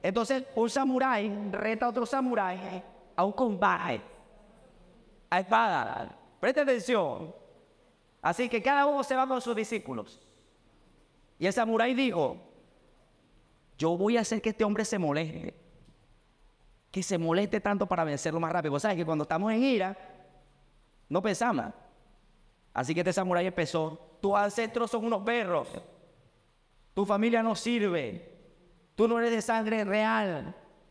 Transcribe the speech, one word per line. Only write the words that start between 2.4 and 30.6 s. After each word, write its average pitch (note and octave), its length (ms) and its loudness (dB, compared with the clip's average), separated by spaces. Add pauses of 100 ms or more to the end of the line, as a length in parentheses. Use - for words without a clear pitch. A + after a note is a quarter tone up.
a F3 80 2
un G3 100 2
combate, F3+ 680 0 (1300)
a F3+ 120 2
espada. F#3+ 800 0 (220)
Preste C4 220 2
atención. G#3 720 0 (880)
Así A3+ 260 0
que A3+ 140 -2
cada C#4 240 4
uno C#4 180 2
se C4+ 100 0
va C4 140 2
con B3+ 140 -2
sus A#3+ 120 -4
discípulos. G3+ 720 -6 (1120)
Y D3+ 60 -4
el F#3+ 80 2
samurái A3+ 400 2
dijo, G#3+ 460 0 (1400)
"Yo E3 220 0
voy G#3+ 180 2
a A3+ 60 4
hacer A3 180 -2
que - 80 -2
este G#3+ 160 0
hombre G#3 220 0
se G#3+ 120 -2
moleste, D#3+ 560 -2 (1400)
que F#3+ 120 -4
se F3+ 160 -2
moleste F3+ 420 2
tanto G3+ 260 0
para F3 160 0
vencerlo D#3 380 -2
más E3 120 -2
rápido". D#3 200 0
Vos C#3+ 80 0
sabés G#3 160 0
que E3+ 80 -2
cuando D#3 200 -2
estamos F#3+ 280 -2
en A3+ 100 2
ira, F#3+ 360 0 (1120)
no D#3+ 100 0
pensamos. F3+ 540 -2 (1000)
Así C3 220 -2
que E3+ 60 0
este F3 120 0
samurái F3+ 340 2
empezó, D#3+ 760 -4
"Tus G3 120 2
ancestros A3 560 0
son A3 140 -2
unos A3+ 200 -2
perros, G#3 440 0 (1300)
tu G3+ 100 0
familia A3+ 380 4
no A3 120 2
sirve, F3+ 760 -2 (640)
tú A3 140 4
no A#3 100 2
eres A#3 120 2
de A3+ 100 0
sangre A3 420 0
real". G3+ 720 0 (360)